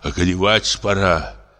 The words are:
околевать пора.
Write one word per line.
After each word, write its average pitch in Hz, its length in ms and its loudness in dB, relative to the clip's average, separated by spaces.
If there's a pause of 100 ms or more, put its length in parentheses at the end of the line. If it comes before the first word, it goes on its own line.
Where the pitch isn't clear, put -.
околевать 92 800 0
пора. 95 520 0 (260)